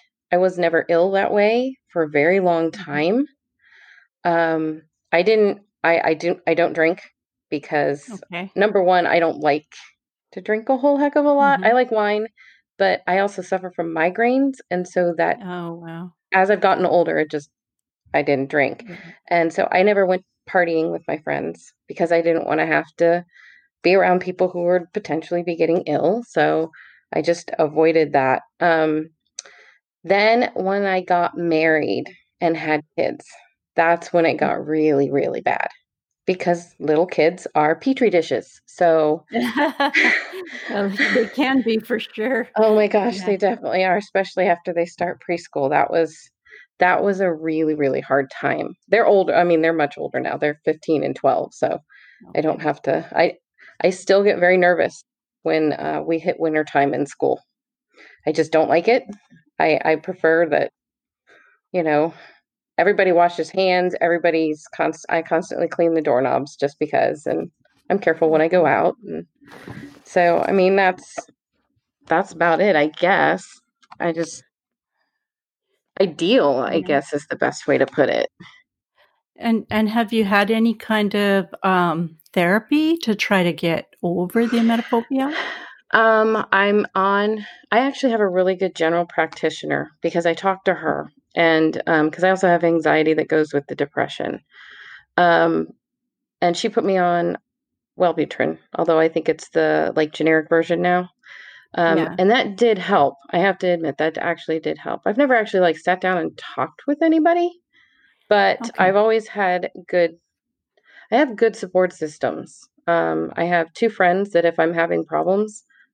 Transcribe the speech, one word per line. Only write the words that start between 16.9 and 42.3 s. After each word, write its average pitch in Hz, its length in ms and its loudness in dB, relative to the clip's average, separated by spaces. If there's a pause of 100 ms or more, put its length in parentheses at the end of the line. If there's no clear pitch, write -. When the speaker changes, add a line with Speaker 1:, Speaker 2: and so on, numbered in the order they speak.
Speaker 1:
it 151 120 -2
just, 147 200 -10 (640)
I 147 100 0
didn't 139 280 -2
drink. 143 380 -2
Speaker 2:
Yeah. 175 80 -18 (320)
Speaker 1:
And 165 240 0
so - 180 -2
I 185 140 2
never 202 220 2
went 185 180 -2 (240)
partying 170 440 0
with 165 140 -8
my 160 120 -4
friends 151 540 -8 (140)
because 170 240 -4
I 170 100 2
didn't 165 260 0
wanna 156 200 -2
have 156 220 -2 (100)
to 175 260 2 (580)
be 175 120 4
around 185 280 4
people 185 260 -2
who 175 160 -6
would 175 280 0
potentially 170 500 -6
be 170 140 -6
getting 165 260 0
ill. 165 440 -2
So 160 460 -2 (400)
I - 100 -2
just 170 360 -2
avoided 156 540 2
that. 131 300 0 (180)
Um, 160 500 0 (920)
then 214 500 2
when 196 300 -2
I 190 160 0
got 175 360 -2
married 160 680 0 (360)
and 165 160 0
had 156 260 -2 (140)
kids, - 300 -4 (480)
that's 170 380 0
when 170 140 4
it 139 80 2
got - 240 -2
Speaker 2:
Mm-hmm. 143 120 -10
Speaker 1:
really, 151 400 2
really - 300 -2
bad - 280 -4 (560)
because 175 540 -2
little 156 280 0
kids 175 500 0
are 151 180 2
petri 262 360 0
dishes. - 560 -2
So 160 640 2
Speaker 2:
<laughs> - 40 -18
Well, 262 1600 -2 (260)
they 226 200 2
can 262 280 0
be 220 180 0
for 226 180 -4
sure. 233 480 -4 (100)